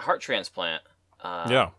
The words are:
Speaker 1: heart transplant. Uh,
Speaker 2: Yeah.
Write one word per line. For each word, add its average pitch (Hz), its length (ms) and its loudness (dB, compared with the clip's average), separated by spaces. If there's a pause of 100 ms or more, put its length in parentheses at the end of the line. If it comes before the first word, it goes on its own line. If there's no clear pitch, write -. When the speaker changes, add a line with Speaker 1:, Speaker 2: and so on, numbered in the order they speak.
Speaker 1:
heart - 220 0
transplant. 90 600 -4 (380)
Uh, 87 300 -6
Speaker 2:
Yeah. 120 280 6